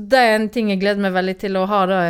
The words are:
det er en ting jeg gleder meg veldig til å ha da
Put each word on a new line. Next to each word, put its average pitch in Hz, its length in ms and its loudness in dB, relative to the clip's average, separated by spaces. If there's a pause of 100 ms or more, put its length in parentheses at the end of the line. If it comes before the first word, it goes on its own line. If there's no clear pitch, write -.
(100)
det 262 80 4
er 233 160 4
en 214 160 0
ting 220 180 -2
jeg 196 140 -2
gleder 202 180 0
meg 196 140 0
veldig 185 240 -2
til 196 180 -6
å 185 140 0
ha 202 160 2
da 190 120 0 (120)